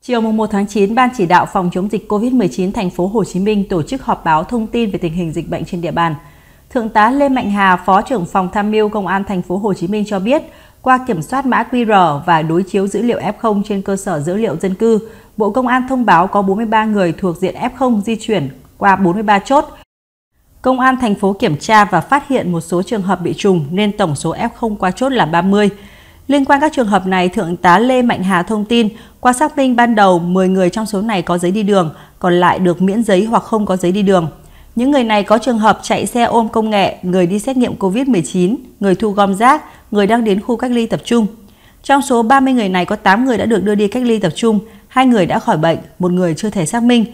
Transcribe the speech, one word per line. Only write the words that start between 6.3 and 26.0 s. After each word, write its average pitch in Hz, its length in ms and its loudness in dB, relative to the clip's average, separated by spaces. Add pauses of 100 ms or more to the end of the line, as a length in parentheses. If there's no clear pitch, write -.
Thượng 220 200 -4
tá 214 220 4
Lê 277 180 2
Mạnh 247 220 -2
Hà, 196 240 2
Phó 190 260 2
trưởng 220 240 -4
phòng 185 280 -2
tham 208 180 -2
mưu 214 180 0
Công 208 180 -4
an 196 160 -2
thành 190 180 -4
phố 180 160 -4
Hồ 202 160 -2
Chí 170 140 -4
Minh 214 200 -2
cho 202 120 -4
biết, 269 240 0 (380)
qua 254 260 4
kiểm 190 140 -2
soát 269 240 -4
mã 233 260 0
Q 240 140 0
R 175 400 2
và 165 160 2
đối 165 220 0
chiếu 196 240 -2
dữ 196 140 -4
liệu 233 180 0
F 190 180 -4
không 208 260 -2
trên 202 180 -4
cơ 196 140 -4
sở 185 240 -6
dữ 175 160 -4
liệu 214 200 -2
dân 190 200 -4
cư, 226 240 2 (380)
Bộ 208 120 0
Công 247 180 -2
an 254 220 0
thông 254 160 -2
báo 170 220 4
có 202 140 0
bốn 190 160 0
mươi 233 80 -4
ba 220 200 0
người 202 260 0
thuộc 170 260 -4
diện - 180 -4
F 233 200 -6
không 247 300 0
di 226 100 -4
chuyển 190 340 -4 (280)
qua 196 180 2
bốn 185 180 2
mươi 220 100 -2
ba 208 160 2
chốt. 277 260 0 (960)
Công 262 180 0
an 262 220 2
thành 208 140 0
phố 202 180 0
kiểm 190 240 -2
tra 214 280 4
và 185 160 0
phát 277 260 -2
hiện 196 240 -2
một 165 100 -2
số 180 220 -2
trường 214 180 -4
hợp 180 200 -2
bị 165 120 -4
trùng 180 380 0
nên 202 260 -2
tổng 165 180 0
số 160 200 -4
F 240 200 -4
không 214 200 -4
qua 185 160 -2
chốt 254 180 -2
là 226 160 2
ba 170 160 0
mươi. 196 280 2 (580)